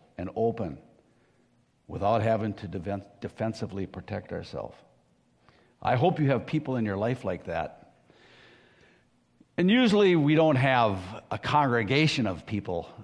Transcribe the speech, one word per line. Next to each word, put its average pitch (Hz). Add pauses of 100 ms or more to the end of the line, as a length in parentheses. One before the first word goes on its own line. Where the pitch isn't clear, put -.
(180)
and 90
open 110 (1120)
without 101
having 110
to 98
defen-, 98 (160)
defensively 110
protect 98
ourselves? - (1080)
I 120
hope 151
you 143
have 123
people 147
in 113
your 98
life 120
like 90
that. - (1600)
And 180
usually 208
we 151
don't 156
have 123 (320)
a 107
congregation 131
of 87
people 92 (160)